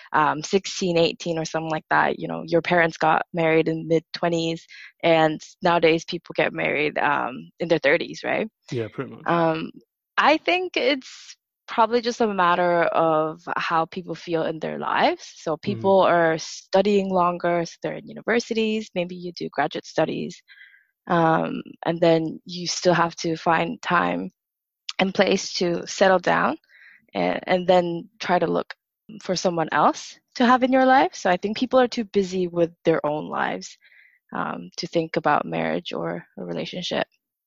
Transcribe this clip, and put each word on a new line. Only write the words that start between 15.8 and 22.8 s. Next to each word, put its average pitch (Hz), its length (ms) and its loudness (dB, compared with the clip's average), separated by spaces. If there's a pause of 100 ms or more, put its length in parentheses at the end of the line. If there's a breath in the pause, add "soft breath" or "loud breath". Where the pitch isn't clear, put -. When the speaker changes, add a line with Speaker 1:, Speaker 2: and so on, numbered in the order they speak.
Speaker 1:
are 165 380 4
studying 196 720 0
longer, 175 560 0
so - 180 -12
they're 156 140 -6
in 151 100 -16
universities, 220 880 -2
maybe 180 220 -4
you 175 160 -10
do 160 160 -8
graduate - 360 -4
studies, 160 560 -4 (640 soft breath)
um, 165 540 2 (240)
and 170 140 -2
then 165 460 2
you 175 220 -10
still - 260 2